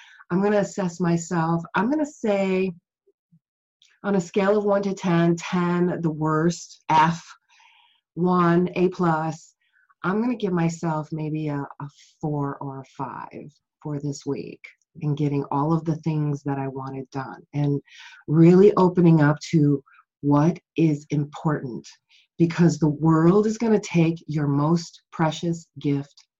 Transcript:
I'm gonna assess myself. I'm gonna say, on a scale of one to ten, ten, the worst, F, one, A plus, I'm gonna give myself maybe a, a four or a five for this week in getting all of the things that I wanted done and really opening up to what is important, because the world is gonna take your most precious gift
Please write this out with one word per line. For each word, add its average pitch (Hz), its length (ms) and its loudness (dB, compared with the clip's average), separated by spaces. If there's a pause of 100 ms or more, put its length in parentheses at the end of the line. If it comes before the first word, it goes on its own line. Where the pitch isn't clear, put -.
(300)
I'm 180 120 0
gonna 208 180 2
assess 185 420 -4
myself. 170 600 0 (140)
I'm 214 160 0
gonna 302 140 -2
say, 190 680 -2 (1300)
on 202 100 0
a 180 60 0
scale 202 360 0
of 208 60 0
one 202 200 2
to 196 100 -2
ten, 170 420 2
ten, 175 640 -2
the 165 100 -2
worst, 156 800 -4
F, 160 340 2 (920)
one, 175 640 2
A 180 120 2
plus, 160 680 -2 (480)
I'm 196 180 -2
gonna 240 160 -2
give 190 160 -4
myself 165 580 -2
maybe 156 380 -6
a, 143 180 -6 (140)
a 143 80 -14 (320)
four 143 380 -4
or 135 200 -12
a 127 60 -16
five - 680 -14 (320)
for 147 160 -8
this 143 260 -10
week - 360 -8 (400)
in 151 140 -2
getting 143 360 -2
all 147 220 0
of 160 100 -2
the 160 140 -2
things 151 460 -4
that 139 140 -4
I 135 120 -6
wanted 135 400 -12
done 123 320 -12 (120)
and 143 280 0 (480)
really 180 480 8
opening 175 420 4
up 147 180 4 (140)
to 147 320 2 (380)
what 143 360 2 (200)
is 156 320 0
important, 143 760 -6 (520)
because 165 420 2
the 160 80 2
world 160 600 4
is 220 100 -4
gonna 220 240 2
take 165 460 0
your 147 200 -2
most 151 540 0 (100)
precious 170 560 -4 (120)
gift 143 460 -4 (140)